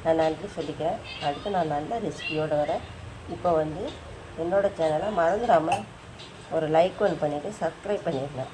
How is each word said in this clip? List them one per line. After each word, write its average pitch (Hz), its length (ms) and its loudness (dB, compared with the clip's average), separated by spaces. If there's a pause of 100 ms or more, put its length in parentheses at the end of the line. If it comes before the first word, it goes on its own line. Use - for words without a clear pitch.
நான் 165 200 4
நன்றி 160 340 0
சொல்லிக்கிறேன். 156 420 -2 (280)
அடுத்து 165 300 -2
நான் 160 180 2
நல்ல 156 320 -2
ரெசிபியோடு 156 560 0
வரேன். 165 200 0 (540)
இப்போ 180 120 2 (120)
வந்து 156 240 -2 (580)
என்னோட 196 240 4 (140)
சேனலை 160 280 2 (120)
மறந்துடாம 180 580 4 (760)
ஒரு 160 100 2 (100)
லைக் 185 300 6
ஒன்று 160 180 0
பண்ணிவிட்டு 147 380 -4
சப்ஸ்கிரைப் 196 440 -2
பண்ணிடுங்க. 139 460 -2